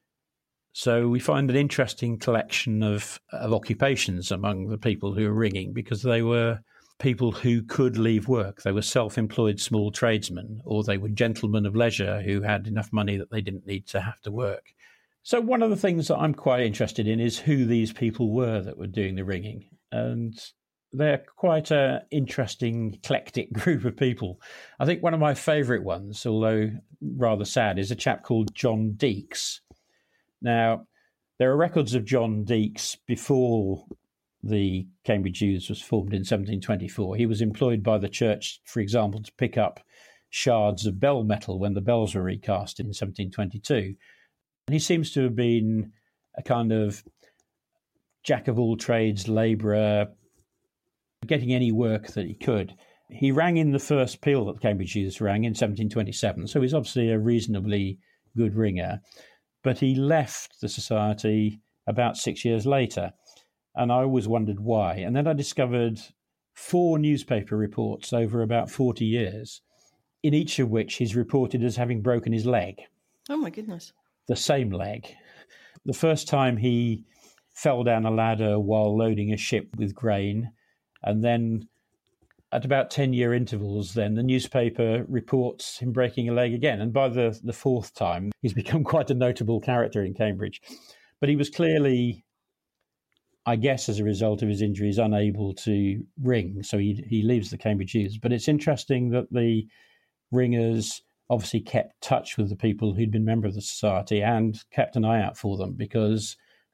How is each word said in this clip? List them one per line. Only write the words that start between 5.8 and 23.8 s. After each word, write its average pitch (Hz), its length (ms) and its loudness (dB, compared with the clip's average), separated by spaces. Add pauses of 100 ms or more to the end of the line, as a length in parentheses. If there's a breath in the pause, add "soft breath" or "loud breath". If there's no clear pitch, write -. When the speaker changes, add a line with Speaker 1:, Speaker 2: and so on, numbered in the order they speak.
Speaker 1:
they 117 180 2
were 117 380 2 (400 soft breath)
people 120 320 2
who 117 320 2
could 123 340 0
leave 113 300 2
work. 107 340 -2
They 98 100 -2
were 104 120 0
self-employed 107 760 0
small 104 320 0
tradesmen, 110 720 -2
or 107 180 0
they 101 160 -2
were 104 100 -4
gentlemen 110 560 0
of 101 100 -2
leisure 104 460 0
who 98 200 0
had 104 260 -2
enough 107 260 -4
money 101 240 0
that 95 140 -8
they 110 100 -4
didn't 95 240 -8
need 95 220 -8
to 98 140 -4
have 110 200 -8
to 104 100 -8
work. 104 340 -6 (580 soft breath)
So 240 180 2
one 233 220 2
of 220 80 2
the 190 40 2
things 175 340 0
that 156 100 2
I'm 151 160 2
quite 127 260 2
interested 107 460 0
in 113 120 2
is 117 200 0
who 139 260 2
these 113 260 2
people 113 400 0
were 113 300 0
that 92 160 -10
were 95 80 -10
doing 95 300 -2
the 95 100 -4
ringing. 98 400 -6 (260)
And 117 480 -4 (540)
they're 143 300 2 (140)
quite 160 340 2
an 135 300 2 (100)
interesting, 117 840 -2 (100)
eclectic - 500 -4
<laughs> - 0 -
group 110 300 0